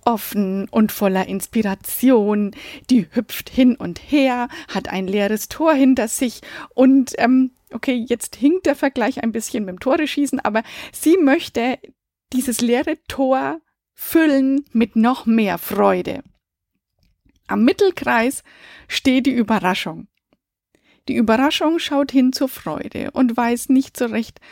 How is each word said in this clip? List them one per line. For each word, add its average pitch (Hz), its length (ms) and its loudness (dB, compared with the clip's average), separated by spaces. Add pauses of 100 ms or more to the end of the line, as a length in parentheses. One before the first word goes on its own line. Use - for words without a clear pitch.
offen 196 640 -2
und 220 200 2
voller 190 360 -2
Inspiration, 208 1300 -2 (360)
die 233 220 2
hüpft - 400 -8
hin 254 260 4
und - 240 -10
her, 254 480 0 (200)
hat 190 200 -6
ein 185 180 -4
leeres 208 420 -2
Tor 320 260 2
hinter 269 340 4
sich - 320 -4 (300)
und, 269 480 4
ähm, 254 320 4 (200)
okay, 247 380 -4
jetzt - 280 -6
hinkt 320 280 2
der 285 100 2
Vergleich 262 480 -2
ein 226 100 -2
bisschen 220 340 -6
mit 180 80 -8
dem 185 60 -16
Tore 302 260 0
schießen, 277 340 -2
aber 214 220 -2 (300)
sie 339 260 2
möchte 269 600 0 (540)
dieses 247 300 -2
leere 254 340 0 (100)
Tor 269 540 -2 (320)
füllen 277 800 2
mit 226 240 0
noch 233 300 2
mehr 220 320 2
Freude. 196 640 0 (1200)
Am 208 180 0
Mittelkreis 254 800 2 (460)
steht 262 380 0
die 254 80 2
Überraschung. 190 760 -2 (1000)
Die 269 60 -2
Überraschung 294 640 2
schaut 285 320 -2
hin 262 220 4
zur 262 160 -2
Freude - 600 -8
und 240 260 0
weiß 240 320 -2
nicht 262 280 2
so 247 100 -2
recht, 226 340 -6 (120)